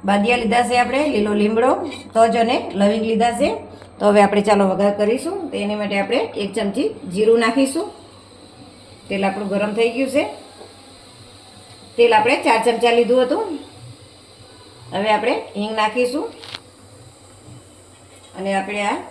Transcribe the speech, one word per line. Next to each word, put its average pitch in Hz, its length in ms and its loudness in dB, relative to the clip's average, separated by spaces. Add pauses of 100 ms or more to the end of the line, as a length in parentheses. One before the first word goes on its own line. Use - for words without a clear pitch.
બાદિયા 208 320 2
લીધા 233 240 2
છે 240 160 2
આપણે, 262 300 0
લીલો 208 260 0
લીમડો, 233 560 2 (240)
તજ 226 240 4
અને 233 360 0
લવિંગ 208 300 2
લીધા 226 280 2
છે. 311 240 0 (440)
તો 202 80 2
હવે 208 140 6
આપણે 202 200 4
ચાલો 202 260 4
વઘાર 202 260 2
કરીશું. 269 580 -2
તો 196 60 -6
એની 208 180 -4
માટે 202 240 -4
આપણે 233 180 -2
એક 208 360 -4
ચમચી 226 360 -2
જીરું 214 500 0
નાખીશું. 269 520 0 (1160)
તેલ 196 160 -2
આપણું 196 220 -4
ગરમ 202 260 -2
થઈ 233 160 2
ગયું 247 200 -2
છે. 285 140 0 (1700)
તેલ 233 160 6
આપણે 233 220 4
ચાર - 280 0
ચમચા 233 280 2
લીધું 240 300 2
હતું. 330 380 -2 (1300)
હવે 196 180 -2
આપણે 233 320 0 (160)
હિંગ 220 180 -4
નાખીશું 247 540 -2 (2000)
અને 196 160 -4
આપણે 202 280 -4
આ 214 140 -2 (160)